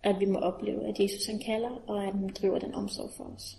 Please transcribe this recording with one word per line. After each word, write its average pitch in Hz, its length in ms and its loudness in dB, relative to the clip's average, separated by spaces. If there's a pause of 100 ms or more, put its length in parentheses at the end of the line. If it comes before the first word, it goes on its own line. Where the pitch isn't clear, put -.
at 196 160 4
vi 196 60 6
må 196 140 4
opleve, 208 480 0
at 208 120 -4
Jesus 202 260 2
han 220 140 -2
kalder, 233 480 -2
og 208 100 0
at 196 160 0
han 196 160 0 (120)
driver 190 180 4
den - 160 -4
omsorg - 420 -4
for - 60 -10
os. - 360 -12